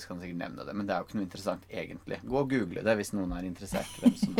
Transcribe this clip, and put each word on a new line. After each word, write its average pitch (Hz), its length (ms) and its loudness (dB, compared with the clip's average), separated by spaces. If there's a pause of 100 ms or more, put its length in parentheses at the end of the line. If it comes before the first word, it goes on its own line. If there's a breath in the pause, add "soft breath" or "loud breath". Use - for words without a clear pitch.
så - 80 -14
kan 90 120 -6
jeg 90 120 -8
sikkert 85 100 -4
nevne - 240 -6
det, 69 80 -6
men 101 140 -2
det 98 60 4
er 87 60 2
jo 87 60 -6
ikke - 140 -4
noe 98 80 -2
interessant 95 420 -2
egentlig. 87 540 -6
Gå 123 160 2
og 135 100 2
google 107 320 0
det 110 160 8
hvis 101 160 -2
noen 92 180 0
er 90 140 -2
interessert - 400 -4
i - 160 -12
hvem - 140 8
som - 240 0